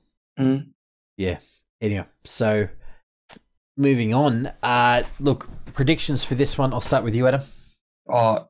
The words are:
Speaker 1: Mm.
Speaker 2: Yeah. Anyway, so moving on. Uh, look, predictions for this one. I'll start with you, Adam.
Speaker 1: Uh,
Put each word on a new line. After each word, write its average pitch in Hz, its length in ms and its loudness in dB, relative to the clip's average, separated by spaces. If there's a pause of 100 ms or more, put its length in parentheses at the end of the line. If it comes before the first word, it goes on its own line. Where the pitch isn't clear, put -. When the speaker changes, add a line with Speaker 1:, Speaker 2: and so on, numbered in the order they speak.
(380)
Speaker 1:
Mm. 135 360 -2 (440)
Speaker 2:
Yeah. 92 220 -4 (420)
Anyway, 104 240 -4 (200)
so 107 420 0 (1080)
moving 127 380 2
on. 131 380 0 (120)
Uh, 123 400 4 (160)
look, 139 300 0 (240)
predictions 139 500 0
for - 120 -2
this 131 220 0
one. 135 160 0
I'll 113 80 -4
start 127 220 0
with 113 120 -2
you, 123 120 2
Adam. 131 140 2 (680)
Speaker 1:
Uh, 113 400 2